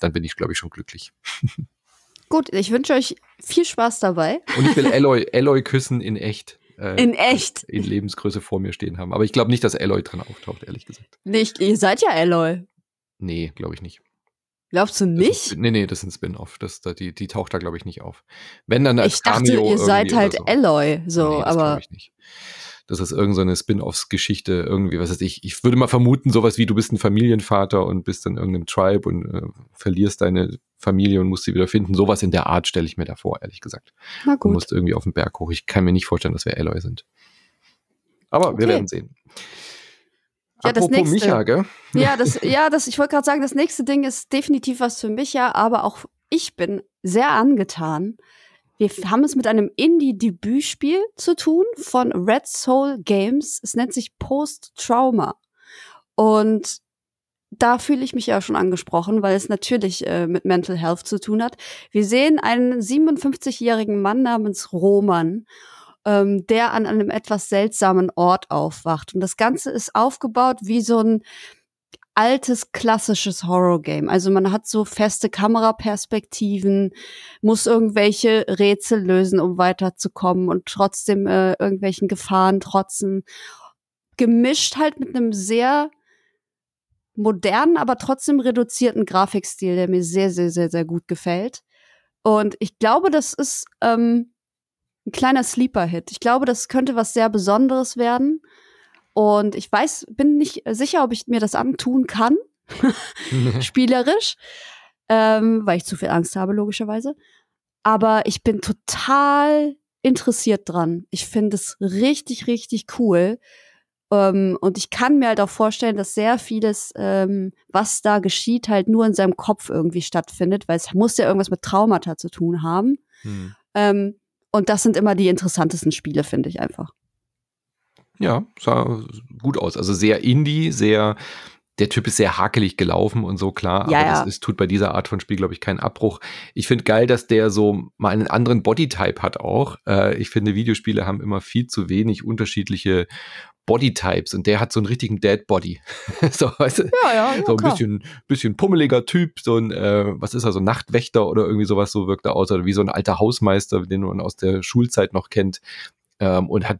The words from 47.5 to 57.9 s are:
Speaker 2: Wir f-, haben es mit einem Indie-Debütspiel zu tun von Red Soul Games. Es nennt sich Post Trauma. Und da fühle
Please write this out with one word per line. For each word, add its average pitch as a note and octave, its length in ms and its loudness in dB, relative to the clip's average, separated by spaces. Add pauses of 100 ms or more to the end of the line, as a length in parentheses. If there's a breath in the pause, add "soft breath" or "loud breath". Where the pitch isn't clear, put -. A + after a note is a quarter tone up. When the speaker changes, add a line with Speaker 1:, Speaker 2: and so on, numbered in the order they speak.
Speaker 2:
Wir G#3 80 2
f-, G3 180 -6
haben A3+ 180 2
es D4 120 0
mit A3+ 120 0
einem G#3+ 280 2
Indie-Debütspiel C4+ 1200 0 (160)
zu E4+ 200 0
tun E4 300 2 (120)
von B3 340 -2
Red G#3+ 360 0
Soul C4+ 560 0
Games. G#3+ 600 0
Es - 120 -6
nennt A#3+ 180 -2
sich - 260 -8
Post - 560 -6
Trauma. B3 600 0 (800 loud breath)
Und G#3+ 640 2 (720)
da A#3+ 280 2
fühle C4 240 0